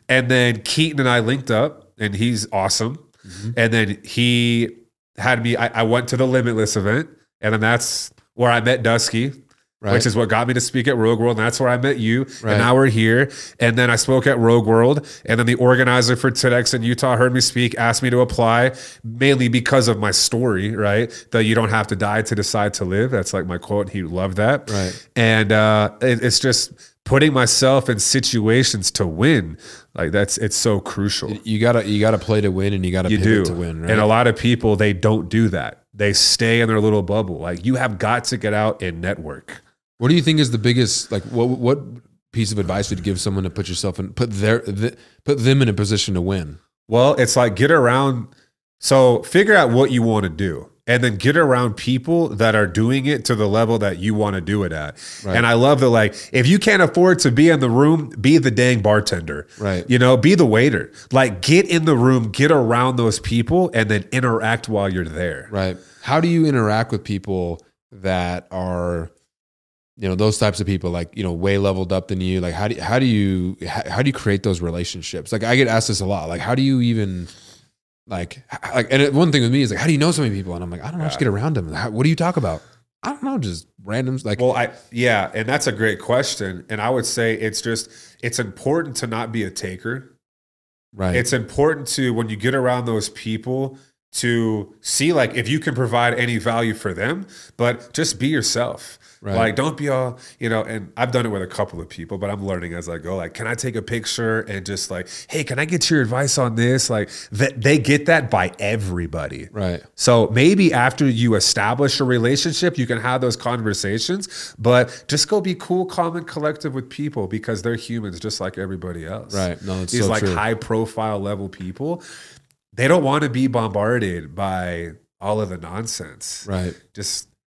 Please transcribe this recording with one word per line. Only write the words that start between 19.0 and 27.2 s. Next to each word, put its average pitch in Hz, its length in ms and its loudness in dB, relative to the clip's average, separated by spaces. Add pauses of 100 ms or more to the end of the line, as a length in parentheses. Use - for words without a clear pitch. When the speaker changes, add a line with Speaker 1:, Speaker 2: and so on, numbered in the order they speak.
Speaker 1:
mainly 127 440 2
because 120 400 2
of 110 100 2
my 104 140 -2
story, 110 640 0
right? 107 340 0 (220)
That 113 140 2
you 110 100 2
don't 110 140 2
have 107 180 0
to 104 80 -4
die 104 260 -2
to 110 140 -4
decide 104 400 -2
to 98 100 -6
live. 101 240 0
That's, 104 240 -2
like, 92 140 -4
my 90 100 -4
quote. 101 320 -4
He 98 140 -8
loved 90 340 -4
that. 123 320 0
Speaker 2:
Right. 95 460 -6
Speaker 1:
And, 110 360 2
uh, 107 480 4
it, 120 240 0
it's 120 160 2
just - 340 0 (300)
putting 143 300 4